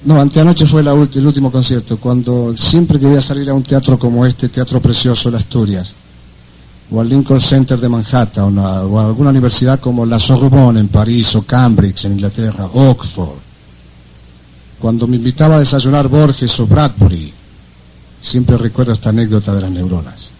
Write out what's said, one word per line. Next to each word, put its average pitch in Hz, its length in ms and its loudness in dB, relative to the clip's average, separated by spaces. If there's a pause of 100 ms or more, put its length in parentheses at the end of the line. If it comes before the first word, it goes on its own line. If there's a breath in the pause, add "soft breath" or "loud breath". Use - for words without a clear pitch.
no, 147 160 4
anteanoche 156 440 2
fue 151 160 2
la 143 120 2
ulti-, 143 240 2
el 139 100 2
último 139 240 0
concierto, 123 460 -2
cuando 120 580 -2
siempre 156 440 0
que 135 80 2
voy 143 100 4
a 135 40 2
salir 139 280 -4
a 135 40 -2
un 135 100 0
teatro 131 360 0
como 120 260 0
este, 127 220 -2
Teatro 123 340 -4
Precioso, 123 460 0
el 117 80 -2
Asturias, 104 580 -4 (960 loud breath)
o 110 120 -4
al 117 80 -2
Lincoln 135 320 2
Center 135 380 0
de 120 100 -2
Manhattan, 104 680 0
o 98 80 0
a, 95 200 -4
o 104 140 0
a 107 80 2
alguna 139 240 0
universidad 127 480 0
como 123 260 -2
la 113 140 0
Sorbonne 123 600 4
en 104 80 2
París, 110 480 0
o 110 60 0
Cambridge 104 640 0
en 101 80 -2
Inglaterra, 101 580 -4
Oxford, 101 680 0 (1400)
cuando 113 260 -2
me 123 120 0
invitaba 143 400 2
a - 20 4
desayunar 135 480 0
Borges 139 520 0
o 113 80 0
Bradbury, 98 680 0 (880)
siempre 123 360 0
recuerdo 117 360 -2
esta - 160 -4
anécdota 107 440 0
de 98 80 -2
las 95 100 -6
neuronas. 90 580 -6 (100)